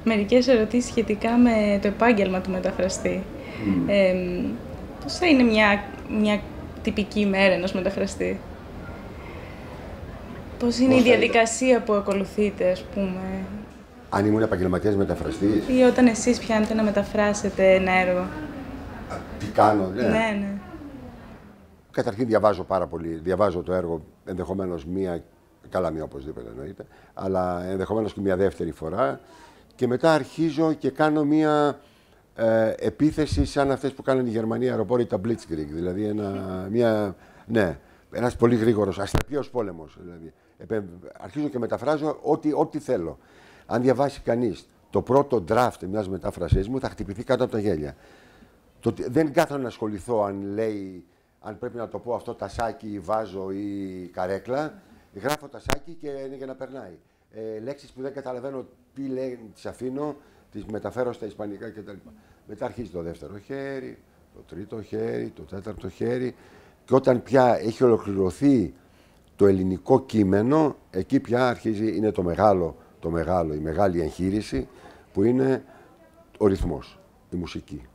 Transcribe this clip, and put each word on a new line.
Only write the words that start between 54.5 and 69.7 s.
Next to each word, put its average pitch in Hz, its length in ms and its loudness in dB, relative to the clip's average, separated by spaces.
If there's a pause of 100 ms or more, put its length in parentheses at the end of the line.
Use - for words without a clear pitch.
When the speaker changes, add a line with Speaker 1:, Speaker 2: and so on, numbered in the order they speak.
Speaker 2:
Γράφω 135 340 -6
τασάκι - 520 -10
και 147 80 -10
είναι 139 280 -10
για 135 100 -12
να 131 80 -12
περνάει. 123 440 -14 (320)
Ε, 110 300 -12
λέξεις 135 300 -12
που 127 120 -16
δεν 135 100 -8
καταλαβαίνω 131 540 -10 (280)
τι 139 120 -8
λένε, 127 320 -6 (160)
τις - 120 -16
αφήνω, 131 500 -6 (340)
τις 104 140 -12
μεταφέρω 107 480 -4
στα 113 140 -12
ισπανικά 104 440 -12
κτλ. 104 260 -16 (500)
Μετά 104 180 -10
αρχίζει 104 240 -8
το 85 140 -8
δεύτερο 82 360 -12
χέρι, 135 600 -10 (360)
το 104 120 -20
τρίτο 104 360 -12
χέρι, 113 540 -6
το - 60 -16
τέταρτο 95 460 -12
χέρι. 120 460 -2 (500)
Και - 100 4
όταν 131 280 6
πια 123 380 6
έχει 110 240 0
ολοκληρωθεί 101 880 4 (640)
το 101 100 8
ελληνικό 95 540 4